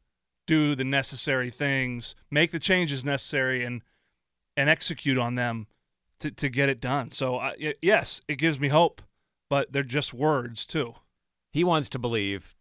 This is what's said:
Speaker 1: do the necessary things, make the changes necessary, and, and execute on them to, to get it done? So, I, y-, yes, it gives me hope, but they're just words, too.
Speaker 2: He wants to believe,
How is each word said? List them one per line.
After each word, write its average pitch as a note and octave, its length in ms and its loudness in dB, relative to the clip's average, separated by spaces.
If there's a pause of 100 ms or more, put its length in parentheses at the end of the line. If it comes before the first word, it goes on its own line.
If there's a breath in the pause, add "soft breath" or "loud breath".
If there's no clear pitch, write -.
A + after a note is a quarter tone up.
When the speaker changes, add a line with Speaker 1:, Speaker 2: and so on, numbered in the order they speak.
(480)
Speaker 1:
do D3+ 280 4
the C3 100 -2
necessary C3 640 0
things, C3 640 -4 (140)
make D#3 220 2
the E3 80 -4
changes D#3 440 0
necessary, C3 640 0
and, A#2+ 160 -6 (760)
and C#3+ 140 4
execute C#3 480 0
on A#2+ 180 0
them A#2 320 -4 (520)
to, D3+ 120 -6
to C#3+ 160 -4
get C#3 220 0
it B2 100 -2
done? B2 320 -2
So, C3 240 -2
I, C3 240 -4
y-, D3+ 220 -4
yes, E3+ 480 2
it C#3+ 80 -4
gives D3+ 200 2
me C#3 120 0
hope, D#3+ 320 4 (480)
but C#3 240 0
they're C#3 100 0
just C3+ 300 -4
words, B2 520 0
too. B2+ 280 -4 (600)
Speaker 2:
He E3 120 2
wants D#3+ 240 2
to C3 100 -6
believe, G#2 600 -2